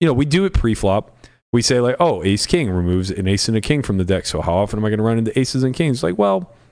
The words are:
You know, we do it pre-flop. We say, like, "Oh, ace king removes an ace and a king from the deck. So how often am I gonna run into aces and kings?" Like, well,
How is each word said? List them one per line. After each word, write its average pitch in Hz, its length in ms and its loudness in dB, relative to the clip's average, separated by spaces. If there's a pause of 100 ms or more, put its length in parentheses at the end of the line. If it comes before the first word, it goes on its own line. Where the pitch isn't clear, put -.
You 165 80 2
know, 147 40 2
we 131 120 2
do 165 200 2
it 190 100 -2
pre-flop. 104 600 0 (360)
We 120 100 2
say, 123 160 2
like, 123 220 2
"Oh, 120 240 0
ace 98 220 2
king 160 220 0
removes 92 440 0
an 95 160 -4
ace 101 180 0
and 113 100 0
a 107 40 0
king 147 220 0
from 98 160 -2
the 92 60 0
deck. 92 220 -2
So 76 140 -4
how 82 140 -2
often 104 260 -2
am 107 40 -2
I 107 60 0
gonna 107 140 0
run 113 140 0
into 113 200 -2
aces 131 240 0
and 131 100 0
kings?" 135 300 -2
Like, 175 160 -2
well, 196 320 0 (220)